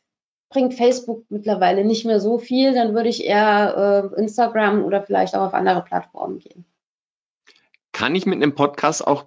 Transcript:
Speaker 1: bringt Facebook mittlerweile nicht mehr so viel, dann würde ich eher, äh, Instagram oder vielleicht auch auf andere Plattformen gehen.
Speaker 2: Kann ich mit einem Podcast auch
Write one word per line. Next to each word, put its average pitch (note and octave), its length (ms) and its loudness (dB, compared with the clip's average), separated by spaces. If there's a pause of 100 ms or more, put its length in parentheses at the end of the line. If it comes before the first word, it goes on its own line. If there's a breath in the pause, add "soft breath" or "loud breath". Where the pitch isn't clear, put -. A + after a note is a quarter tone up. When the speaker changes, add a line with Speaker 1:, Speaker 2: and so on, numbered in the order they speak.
(480)
Speaker 1:
bringt B3+ 260 0
Facebook A#3+ 540 0
mittlerweile G3 560 0
nicht A3 220 0
mehr G#3+ 140 2
so A3+ 180 0
viel, C4 340 2
dann A#3 220 2
würde A#3 140 0
ich A3+ 160 -4
eher, G3+ 880 2
äh, - 60 -4
Instagram A3 640 0
oder G3 180 -2
vielleicht F#3+ 320 -2
auch G3 120 0
auf F#3 80 -6
andere F#3 280 0
Plattformen - 560 -8
gehen. - 260 -20 (1300 soft breath)
Speaker 2:
Kann B2+ 220 -4
ich F#3+ 120 -2
mit F#3 100 0
einem C#3+ 180 0
Podcast C#3+ 500 -2
auch C#3+ 220 0